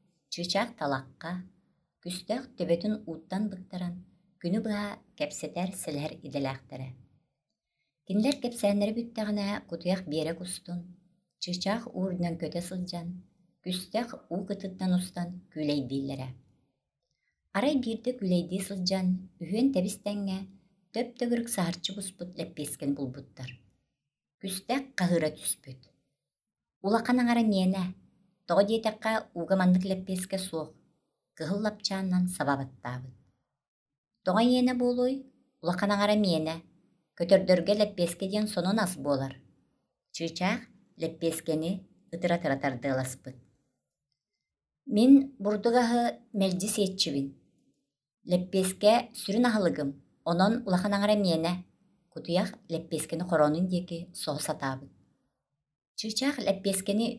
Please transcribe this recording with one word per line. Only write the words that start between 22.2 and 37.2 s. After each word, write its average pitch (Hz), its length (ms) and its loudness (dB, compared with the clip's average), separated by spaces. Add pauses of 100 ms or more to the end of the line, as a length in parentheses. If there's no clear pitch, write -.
лэппиэскэн - 560 -6
булбуттар. 131 580 -8 (920)
Күстэх 240 400 0 (100)
хаһыыра 170 400 2
түспүт. - 480 -6 (1040)
«Улахан 240 360 4
аҥара 240 220 4
миэнэ, 190 420 4 (640)
тоҕо 175 160 6
диэтэххэ 220 480 -2 (200)
ууга 170 240 0
маннык 185 300 6
лэппиэскэ 190 520 -4
суох», 160 320 -6 (680)
кыһыл 180 240 -2
лапчааннан 190 640 0
сабабаттаабыт. 131 840 -4 (1120)
«Тоҕо 190 160 2
иэнэ 247 320 4
буолуой, 247 400 2 (480)
улахан 180 300 0
аҥара 208 240 4
миэнэ, 165 380 2 (680)